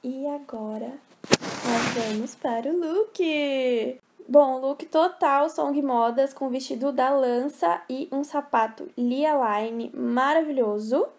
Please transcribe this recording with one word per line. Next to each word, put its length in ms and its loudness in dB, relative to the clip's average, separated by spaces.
E 240 -6
agora 720 -8
nós 680 0
vamos 400 -4
para 340 -4
o 80 0
look! 1200 -2
Bom, 300 6
look 280 -4
total 640 2
Song 320 0
Modas 520 2
com 160 -6
vestido 420 -4
da 200 2
Lança 800 2
e 220 -6
um 140 -2
sapato 640 -2
Lia 360 2
Line 600 -2
maravilhoso. 1120 0